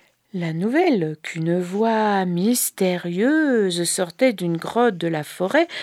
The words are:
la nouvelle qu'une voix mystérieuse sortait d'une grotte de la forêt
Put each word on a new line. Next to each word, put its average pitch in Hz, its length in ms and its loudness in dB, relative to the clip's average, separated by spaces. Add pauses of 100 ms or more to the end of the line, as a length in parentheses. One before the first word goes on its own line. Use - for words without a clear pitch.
(340)
la 170 200 -6
nouvelle 208 680 0
qu'une 165 380 -2
voix 208 640 0
mystérieuse 185 1600 0
sortait 185 480 0
d'une 175 240 -2
grotte 220 420 0
de 165 120 -2
la 156 160 -4
forêt 277 420 0 (160)